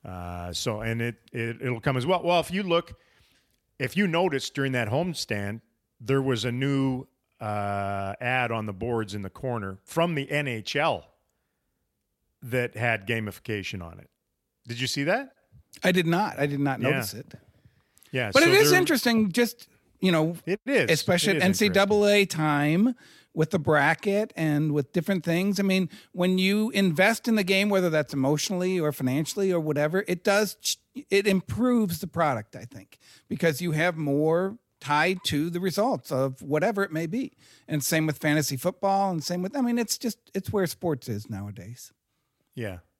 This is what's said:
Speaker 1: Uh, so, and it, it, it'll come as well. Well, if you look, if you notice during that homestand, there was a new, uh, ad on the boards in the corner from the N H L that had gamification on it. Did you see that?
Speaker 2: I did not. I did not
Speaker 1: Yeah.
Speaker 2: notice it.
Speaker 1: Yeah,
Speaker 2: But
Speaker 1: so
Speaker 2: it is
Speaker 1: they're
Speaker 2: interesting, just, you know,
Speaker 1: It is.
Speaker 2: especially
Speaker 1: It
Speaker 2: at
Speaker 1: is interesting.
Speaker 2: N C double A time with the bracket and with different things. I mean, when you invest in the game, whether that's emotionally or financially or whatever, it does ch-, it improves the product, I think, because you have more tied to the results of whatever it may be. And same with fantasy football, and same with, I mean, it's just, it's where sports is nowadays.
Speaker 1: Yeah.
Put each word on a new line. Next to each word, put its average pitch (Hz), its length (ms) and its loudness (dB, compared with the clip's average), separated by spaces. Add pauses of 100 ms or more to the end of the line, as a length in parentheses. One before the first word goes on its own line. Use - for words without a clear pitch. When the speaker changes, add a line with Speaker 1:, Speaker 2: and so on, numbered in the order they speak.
Speaker 1:
Uh, 87 500 -10
so, 107 260 -4
and 113 220 -2
it, 117 140 -4 (160)
it, 117 280 -6
it'll 123 200 -4
come 131 180 0
as 123 80 -4
well. 175 160 0
Well, 170 180 4
if - 100 -4
you 185 120 -2
look, 170 320 0 (840)
if 127 200 -4
you 208 80 4
notice 165 420 0
during 135 240 -2
that 120 160 0
homestand, 113 720 -4 (400)
there 135 220 0
was 123 240 -2
a 120 60 -2
new, 135 540 0 (340)
uh, 101 800 -4
ad 123 320 0
on 110 140 -4
the 107 60 -6
boards 110 420 -4
in 104 80 -8
the 95 80 -10
corner 104 540 -8
from 165 300 0
the 135 160 -4
N 143 160 -2
H 117 300 -6
L 139 300 0 (1400)
that 123 340 -4
had 110 300 -2
gamification 104 760 -4
on 85 160 -16
it. - 100 -20 (600)
Did 117 120 -10
you 131 60 -2
see 143 180 -2
that? 185 280 -2 (500)
Speaker 2:
I 185 100 2
did 175 140 2
not. 175 320 0
I 143 80 0
did 143 140 -2
not 135 200 -2
Speaker 1:
Yeah. 120 100 0
Speaker 2:
notice 123 240 -2
it. - 200 -16 (760)
Speaker 1:
Yeah, 123 200 -2
Speaker 2:
But 269 100 6
Speaker 1:
so 339 60 6
Speaker 2:
it 359 80 6
is 440 140 6
Speaker 1:
they're 359 100 6
Speaker 2:
interesting, 233 520 2
just, 226 360 0 (320)
you 185 120 4
know, 160 320 2
Speaker 1:
It 185 220 -4
is. 226 240 2
Speaker 2:
especially 175 420 2
Speaker 1:
It 170 40 2
Speaker 2:
at 143 60 2
Speaker 1:
is - 20 2
interesting. 196 220 4
Speaker 2:
N 190 60 2
C - 20 -2
double 208 320 4
A 202 200 6
time 156 680 2 (380)
with 156 200 0
the 190 60 0
bracket 160 800 2
and 156 360 0
with 143 200 -2
different 180 320 -2
things. 185 360 0
I - 20 2
mean, 190 260 2 (240)
when 185 240 2
you 202 340 2
invest 196 580 2
in 220 80 2
the 208 80 2
game, 196 260 2
whether 190 180 2
that's 156 240 0
emotionally 165 680 0
or 151 120 0
financially 151 600 -2
or 170 80 2
whatever, 151 480 0
it 180 160 -4
does 208 320 2
ch-, - 220 -4 (300)
it 202 180 2
improves 208 720 2
the 202 80 -8
product, 139 480 -2
I 107 80 -12
think, - 340 -20 (300)
because 151 340 0
you 175 100 -2
have 160 240 0
more 160 640 0 (220)
tied 160 440 2
to 160 260 -2
the 170 100 -4
results 190 500 -2
of 135 300 -2
whatever 180 420 0
it 196 80 -2
may 165 160 -4
be. 226 260 -6 (360)
And 151 160 -2
same 160 220 2
with 156 100 -2
fantasy 151 400 0
football, 196 540 0
and 165 120 -4
same 180 200 -4
with, 190 120 -6
I 285 60 -2
mean, 240 180 0
it's 233 200 -2
just, 226 200 -6 (160)
it's 196 160 -6
where 196 160 0
sports 156 400 -4
is 104 220 -8
nowadays. 104 640 -12 (600)
Speaker 1:
Yeah. 101 240 -8 (220)